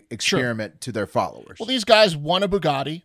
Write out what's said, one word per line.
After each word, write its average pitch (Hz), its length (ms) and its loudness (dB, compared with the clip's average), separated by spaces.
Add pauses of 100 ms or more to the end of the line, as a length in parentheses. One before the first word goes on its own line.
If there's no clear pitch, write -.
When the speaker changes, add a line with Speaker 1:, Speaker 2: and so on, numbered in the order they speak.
(200)
Speaker 1:
Sure. - 200 2
Speaker 2:
experiment 113 420 -4
to 127 100 -10
their 104 160 -2
followers. - 540 -4
Speaker 1:
Well, 233 60 -6
these 254 180 -2
guys 214 320 6
want 165 260 0
a 202 60 -2
Bugatti. 156 560 -2